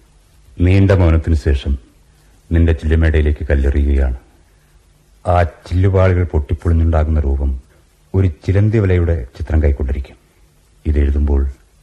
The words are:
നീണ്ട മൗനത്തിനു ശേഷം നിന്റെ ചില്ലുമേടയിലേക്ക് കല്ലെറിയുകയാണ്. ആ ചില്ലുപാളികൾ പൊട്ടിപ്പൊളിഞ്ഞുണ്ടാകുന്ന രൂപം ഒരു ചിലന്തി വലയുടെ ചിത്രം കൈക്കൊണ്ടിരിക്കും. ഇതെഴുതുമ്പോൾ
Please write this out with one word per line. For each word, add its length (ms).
നീണ്ട 300
മൗനത്തിനു 440
ശേഷം 440
നിന്റെ 200
ചില്ലുമേടയിലേക്ക് 760
കല്ലെറിയുകയാണ്. 680
ആ 160
ചില്ലുപാളികൾ 840
പൊട്ടിപ്പൊളിഞ്ഞുണ്ടാകുന്ന 960
രൂപം 400
ഒരു 140
ചിലന്തി 500
വലയുടെ 480
ചിത്രം 240
കൈക്കൊണ്ടിരിക്കും. 540
ഇതെഴുതുമ്പോൾ 600